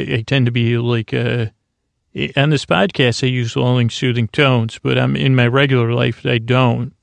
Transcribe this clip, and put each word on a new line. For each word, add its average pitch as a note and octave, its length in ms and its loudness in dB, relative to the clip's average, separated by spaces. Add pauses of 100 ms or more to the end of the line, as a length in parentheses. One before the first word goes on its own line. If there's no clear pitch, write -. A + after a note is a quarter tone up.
(160)
I A#2 120 -2
tend C3+ 180 2
to A#2+ 60 0
be, A#2 260 0
like, A#2+ 360 -2
uh, A#2+ 340 -2 (680)
I, C#3+ 200 -6
on D3 160 2
this C#3+ 140 0
podcast, E3 580 0
I C3 40 2
use B2 280 -4
lulling, B2 340 2
soothing A#2+ 380 -2
tones, B2+ 560 0
but B2+ 160 0
I'm, C3 160 0
in C#3 180 2
my B2 140 4
regular B2+ 460 2
life, B2 320 -2
I B2+ 120 0
don't. A#2+ 640 0